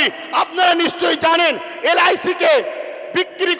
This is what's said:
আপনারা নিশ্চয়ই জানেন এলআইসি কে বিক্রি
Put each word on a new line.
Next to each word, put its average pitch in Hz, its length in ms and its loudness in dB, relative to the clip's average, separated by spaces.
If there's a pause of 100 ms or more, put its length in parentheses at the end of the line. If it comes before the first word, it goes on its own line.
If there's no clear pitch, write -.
(420)
আপনারা 359 300 2 (100)
নিশ্চয়ই 330 440 -2
জানেন 330 280 4 (360)
এলআইসি 349 420 2 (100)
কে 330 100 6 (640)
বিক্রি 359 440 -2